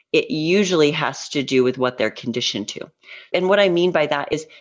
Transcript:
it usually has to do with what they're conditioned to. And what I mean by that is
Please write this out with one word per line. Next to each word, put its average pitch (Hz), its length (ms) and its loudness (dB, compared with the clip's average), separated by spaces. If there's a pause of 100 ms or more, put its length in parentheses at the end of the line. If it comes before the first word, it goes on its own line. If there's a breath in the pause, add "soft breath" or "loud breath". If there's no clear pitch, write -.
(120)
it - 180 2
usually 160 640 2
has 143 380 -6
to 147 120 -2
do 131 220 2
with 127 120 0
what 127 220 -2
they're 110 120 0
conditioned 113 580 -6
to. - 200 -12 (460 loud breath)
And 180 140 0
what 196 100 4
I 202 100 4
mean 175 220 2
by 160 160 2
that 143 240 -4
is 151 160 -4 (140 loud breath)